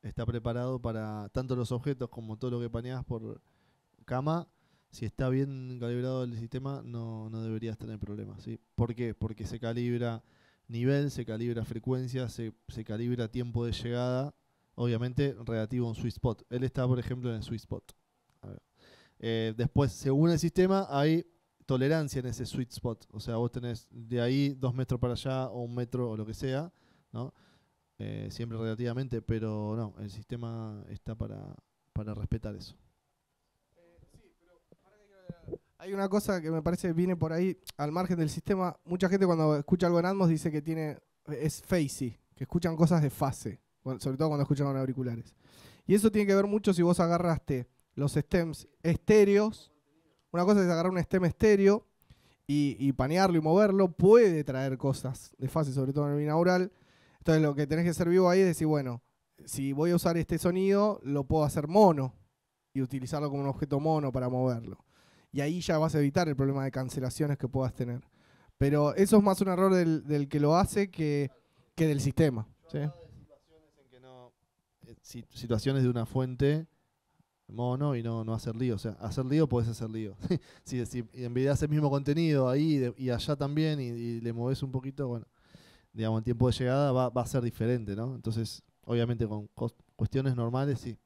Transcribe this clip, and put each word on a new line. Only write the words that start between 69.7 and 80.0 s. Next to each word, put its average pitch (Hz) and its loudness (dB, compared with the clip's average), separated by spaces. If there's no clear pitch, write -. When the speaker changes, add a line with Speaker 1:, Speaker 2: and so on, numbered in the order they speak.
Speaker 2:
del, 165 2
del 143 0
que 147 -2
lo 151 4
hace 196 2
que, 143 -2
que 160 2
del 143 2
sistema, 131 2
¿sí? 143 -6
Speaker 1:
Yo 143 -2
hablaba 147 -6
de - -20
situaciones - -20
en 135 -20
que 127 -20
no, 127 -20
eh, 113 -20
si-, - -16
situaciones 127 0
de 123 6
una 117 0
fuente 135 0
mono 123 -2
y 117 -4
no, 113 -4
no 113 -4
hacer 113 -6
lío. 120 -2
O - -4
sea, 107 -6
hacer 113 -6
lío 147 2
podés 117 0
hacer 110 -8
lío. 110 -8